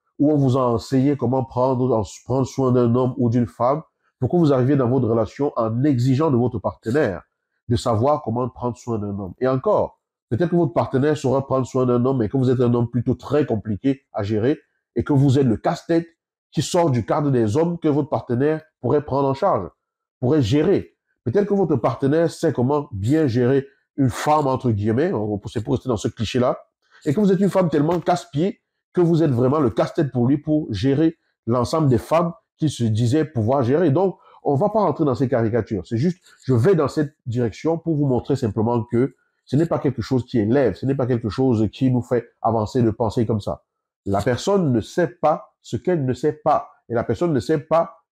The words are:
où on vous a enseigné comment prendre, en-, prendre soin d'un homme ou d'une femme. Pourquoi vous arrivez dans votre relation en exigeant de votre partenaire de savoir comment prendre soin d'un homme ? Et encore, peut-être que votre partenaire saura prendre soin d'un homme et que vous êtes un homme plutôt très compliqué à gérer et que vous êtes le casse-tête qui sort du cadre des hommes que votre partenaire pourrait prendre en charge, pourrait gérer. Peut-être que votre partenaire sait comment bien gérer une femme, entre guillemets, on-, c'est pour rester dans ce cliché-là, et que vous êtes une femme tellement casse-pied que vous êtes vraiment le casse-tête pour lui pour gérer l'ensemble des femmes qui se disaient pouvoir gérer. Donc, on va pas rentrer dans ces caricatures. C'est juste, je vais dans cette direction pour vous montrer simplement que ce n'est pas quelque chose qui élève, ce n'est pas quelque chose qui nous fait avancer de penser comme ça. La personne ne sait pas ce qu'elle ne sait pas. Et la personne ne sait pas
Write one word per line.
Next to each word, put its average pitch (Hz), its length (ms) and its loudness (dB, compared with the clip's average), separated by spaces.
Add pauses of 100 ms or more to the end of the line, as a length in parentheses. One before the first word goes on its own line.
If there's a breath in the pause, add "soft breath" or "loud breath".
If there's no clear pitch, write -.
(180)
où 147 140 2
on 151 60 2
vous 135 200 2
a 131 40 0
enseigné 131 560 0
comment 127 260 -2
prendre, 127 500 0
en-, 110 100 0 (200)
prendre 127 240 -2
soin 131 240 -2
d'un 120 240 4
homme 127 220 0
ou 120 120 0
d'une 120 180 0
femme. 139 340 -2 (380)
Pourquoi 151 200 0
vous 147 140 4
arrivez 131 240 2
dans 127 100 2
votre 123 220 0
relation 117 480 -2
en 117 260 -2
exigeant 135 480 2
de 120 60 2
votre 117 220 0
partenaire 113 640 -4 (440)
de 117 80 0
savoir 127 460 0
comment 120 260 -4
prendre 120 300 -8
soin 117 200 -6
d'un 101 220 -6
homme ? 92 200 -12
Et 127 80 0
encore, 135 520 0 (300)
peut-être 165 220 -2
que 175 40 2
votre 170 160 2
partenaire 135 460 0
saura 131 280 0
prendre 131 200 -2
soin 127 200 0
d'un 123 200 2
homme 131 180 0
et 101 60 -2
que 139 80 -2
vous 127 120 2
êtes 127 120 0
un 120 120 2
homme 120 160 0
plutôt 123 260 -2
très 147 300 -2
compliqué 113 580 -2 (100)
à 107 100 -4
gérer 110 360 0 (360)
et 117 80 0
que - 80 -4
vous 139 260 4
êtes 139 80 4
le 110 120 2
casse-tête 170 500 -2 (440)
qui 160 100 -2
sort 170 300 0
du 117 140 -2
cadre 151 240 -2
des 117 280 2
hommes 170 200 0
que 156 120 -2
votre 143 200 0
partenaire 135 520 -2 (180)
pourrait 135 240 0
prendre 139 240 -2
en 135 60 0
charge, 131 340 -2 (540)
pourrait 139 200 2
gérer. 147 540 0 (300)
Peut-être 196 220 0
que 208 60 -2
votre 175 220 2
partenaire 143 560 0
sait - 220 -2
comment 143 400 0
bien 135 340 0
gérer 127 400 2 (300 loud breath)
une 131 120 2
femme, 151 380 0
entre 127 240 0
guillemets, 113 400 0
on-, 104 360 -4
c'est 110 160 -8
pour 139 100 -2
rester 127 160 -4
dans 113 80 0
ce 135 100 -6
cliché-là, 123 500 -2 (480 soft breath)
et 147 100 0
que 214 40 0
vous 202 120 4
êtes 175 80 2
une 196 100 2
femme 185 200 0
tellement 160 300 0
casse-pied 175 640 -4 (320)
que 185 80 2
vous 165 220 4
êtes 147 80 2
vraiment 131 280 2
le 123 120 2
casse-tête 156 400 -2
pour 120 160 0
lui 147 100 2
pour 151 340 -4
gérer 139 460 0 (300)
l'ensemble 131 420 0
des 117 80 4
femmes 170 360 0 (240)
qui 156 120 -2
se 120 140 -4
disaient 117 420 0
pouvoir 123 380 0
gérer. 147 260 2
Donc, 175 300 0 (240 soft breath)
on 143 100 0
va 190 160 0
pas 214 120 0
rentrer 160 220 0
dans 131 120 0
ces 135 120 0
caricatures. 113 600 -2
C'est 113 100 -4
juste, 170 220 0 (260 soft breath)
je 131 80 0
vais 147 220 4
dans 147 120 2
cette 147 280 -4 (100)
direction 123 540 -2
pour 165 160 -2
vous 143 100 0
montrer 131 300 0
simplement 113 480 0
que 123 320 -2 (300)
ce - 100 -2
n'est 160 100 2
pas 165 140 -2
quelque 123 240 -2
chose 127 220 -2
qui - 120 -4
élève, 110 380 2
ce - 100 -8
n'est 135 100 0
pas 131 120 -2
quelque 120 220 -2
chose 113 420 2
qui 131 180 -2
nous 123 140 0
fait - 260 -2 (120)
avancer 113 420 0
de 110 80 2
penser 110 340 -2
comme 110 160 -2
ça. - 220 -8 (420)
La 139 160 0
personne 160 500 0
ne 113 100 2
sait - 260 -2
pas - 540 -4
ce - 160 -8
qu'elle 165 280 -2
ne 127 80 -2
sait 151 200 -2
pas. - 380 -2 (160 soft breath)
Et 117 60 -6
la 117 100 0
personne 160 300 -2
ne 123 60 0
sait 160 200 -2
pas 165 520 -2